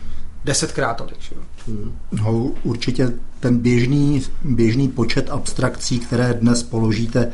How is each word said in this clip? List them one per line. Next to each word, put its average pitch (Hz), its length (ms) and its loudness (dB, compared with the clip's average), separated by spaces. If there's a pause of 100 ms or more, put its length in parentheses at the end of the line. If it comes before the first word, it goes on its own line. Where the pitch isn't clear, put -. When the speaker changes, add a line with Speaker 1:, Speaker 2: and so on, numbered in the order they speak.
(460)
Speaker 1:
desetkrát 131 520 -2
tolik, - 240 -6
že - 140 -4
jo. - 60 -2 (260)
Speaker 2:
Hmm. 110 260 -2 (180)
Speaker 3:
No, 113 400 0 (120)
určitě - 500 0 (260)
ten 123 180 2
běžný, 127 640 4 (220)
běžný 123 440 4
počet 135 420 0
abstrakcí, 127 680 -2
které 120 340 0
dnes 117 300 2
položíte 113 720 0